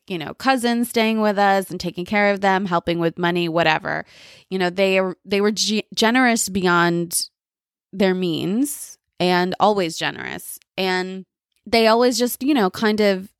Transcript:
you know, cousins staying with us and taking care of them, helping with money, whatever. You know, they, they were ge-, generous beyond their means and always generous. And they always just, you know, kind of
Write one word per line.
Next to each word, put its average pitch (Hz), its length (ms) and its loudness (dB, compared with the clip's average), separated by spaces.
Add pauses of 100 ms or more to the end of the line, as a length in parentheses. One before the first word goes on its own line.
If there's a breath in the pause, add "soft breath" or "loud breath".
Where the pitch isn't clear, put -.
you 185 100 -6
know, 147 160 -8
cousins 240 540 0
staying 220 320 0
with 208 180 0
us 196 320 2
and 170 120 -10
taking 175 240 -8
care 208 260 2
of 202 80 -2
them, 196 260 2
helping 175 320 0
with 165 200 0
money, 175 320 0
whatever. 156 560 0 (440 loud breath)
You 185 80 -4
know, 180 120 0
they, 190 320 2 (240)
they 196 160 -2
were 208 100 2
ge-, 208 320 -2 (100)
generous 233 540 2
beyond 175 840 0 (600)
their 190 240 0
means 185 800 -4 (220)
and 180 400 0
always 190 380 0
generous. - 640 -8 (180)
And 185 480 -4 (400)
they 226 220 4
always 233 300 4
just, 240 240 -2
you 277 120 2
know, 208 160 2
kind 214 320 0
of 196 380 0